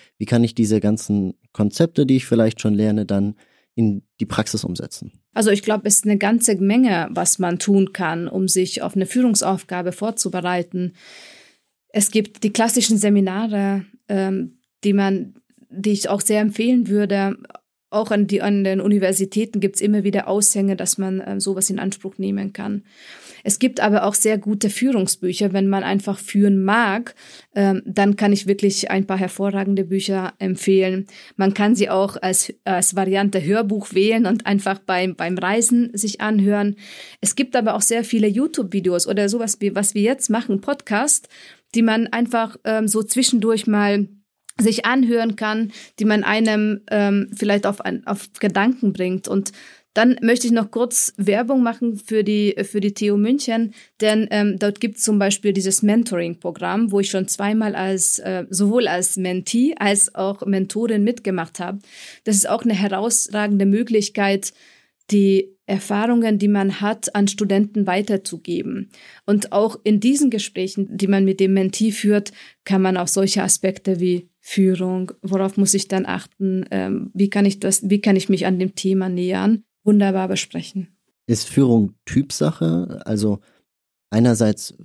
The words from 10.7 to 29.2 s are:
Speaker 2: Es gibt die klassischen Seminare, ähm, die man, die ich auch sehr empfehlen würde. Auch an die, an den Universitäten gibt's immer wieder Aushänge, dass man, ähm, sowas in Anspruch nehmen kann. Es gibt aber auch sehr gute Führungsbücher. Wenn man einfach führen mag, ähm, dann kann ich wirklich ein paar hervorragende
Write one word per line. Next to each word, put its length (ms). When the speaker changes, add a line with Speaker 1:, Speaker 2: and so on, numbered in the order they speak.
Speaker 2:
Es 240
gibt 320
die 80
klassischen 460
Seminare, 880
ähm, 480
die 80
man, 440
die 220
ich 180
auch 100
sehr 220
empfehlen 480
würde. 480
Auch 180
an 160
die, 140
an 220
den 160
Universitäten 800
gibt's 220
immer 240
wieder 240
Aushänge, 480
dass 200
man, 280
ähm, 140
sowas 300
in 100
Anspruch 380
nehmen 340
kann. 320
Es 140
gibt 240
aber 240
auch 80
sehr 240
gute 320
Führungsbücher. 840
Wenn 160
man 160
einfach 360
führen 440
mag, 520
ähm, 320
dann 300
kann 160
ich 160
wirklich 440
ein 160
paar 100
hervorragende 640